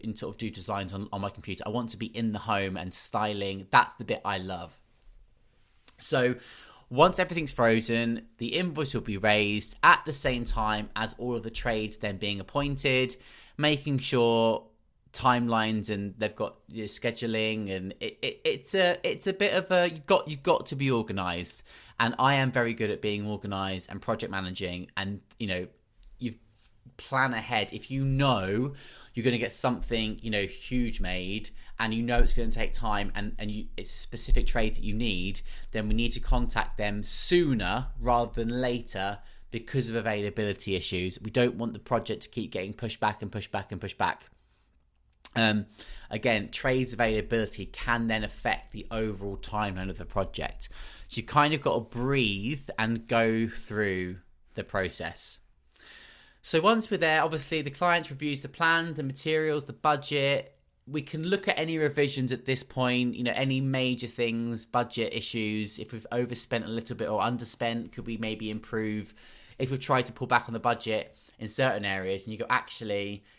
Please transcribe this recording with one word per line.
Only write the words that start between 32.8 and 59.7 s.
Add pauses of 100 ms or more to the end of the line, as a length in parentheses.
and,
and
you, (100)
it's
a
specific
trade
that
you
need, (300)
then
we
need
to
contact
them
sooner (140)
rather
than
later (320)
because
of
availability
issues.
We
don't
want
the
project
to
keep
getting
pushed
back
and
pushed
back
and
pushed
back. (1080)
Um, (440)
again,
trades
availability
can
then
affect
the
overall
timeline
of
the
project. (400)
So
you
kind
of
got
to
breathe (100)
and
go
through (360)
the
process. (1040)
So
once
we're
there,
obviously
the
client
reviews
the
plans,
the
materials,
the